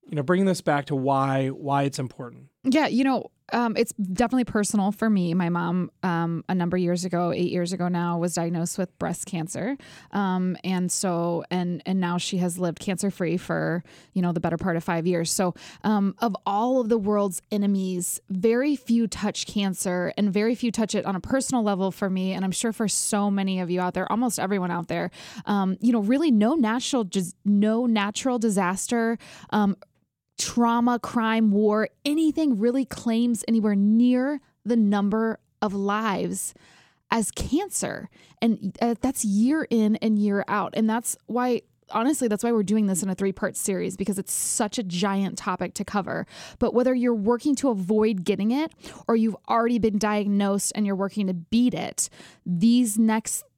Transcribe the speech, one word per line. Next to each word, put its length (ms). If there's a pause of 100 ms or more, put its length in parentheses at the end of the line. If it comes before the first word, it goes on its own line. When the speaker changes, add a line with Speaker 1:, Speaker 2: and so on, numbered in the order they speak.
Speaker 1:
you 80
know, 80
bringing 220
this 160
back 240
to 100
why, 520
why 360
it's 160
important. 480 (200)
Speaker 2:
Yeah, 200
you 160
know, 260 (240)
um, 240
it's 160
definitely 520
personal 460
for 160
me. 280
My 140
mom, 420 (100)
um, 480
a 60
number 220
of 40
years 240
ago, 260
eight 200
years 220
ago 140
now, 300
was 160
diagnosed 460
with 180
breast 300
cancer. 500 (340)
Um, 520
and 280
so, 600
and, 340
and 140
now 180
she 200
has 200
lived 220
cancer-free 580
for, 460 (300)
you 100
know, 80
the 80
better 180
part 200
of 60
five 220
years. 260
So, 220 (300)
um, 340
of 180 (120)
all 340
of 80
the 80
world's 420 (120)
enemies, 680 (120)
very 440
few 320
touch 380
cancer 720
and 160
very 220
few 160
touch 240
it 100
on 100
a 60
personal 400
level 300
for 180
me. 240
And 100
I'm 80
sure 220
for 140
so 420
many 300
of 100
you 100
out 140
there, 180
almost 280
everyone 320
out 160
there, 240 (340)
um, 360
you 100
know, 100
really 300
no 240
natural, 480
just 320 (100)
no 400
natural 540
disaster, 800 (320)
um, 260 (600)
trauma, 640
crime, 500
war, 380 (160)
anything 560
really 240
claims 640
anywhere 260
near 680 (240)
the 100
number 640 (220)
of 120
lives 800 (560)
as 220
cancer. 760 (320)
And, 400
uh, 180
that's 240
year 460
in 280
and 220
year 300
out. 260
And 140
that's 260 (120)
why, 340 (300)
honestly, 360
that's 160
why 80
we're 120
doing 240
this 140
in 80
a 60
three-part 400
series, 400
because 240
it's 140
such 440
a 60
giant 540
topic 380
to 100
cover. 400 (340)
But 140
whether 200
you're 220
working 400
to 140
avoid 560
getting 260
it 220 (340)
or 80
you've 220 (100)
already 320
been 180
diagnosed 800
and 100
you're 120
working 300
to 60
beat 400
it, 360 (360)
these 540
next 460 (120)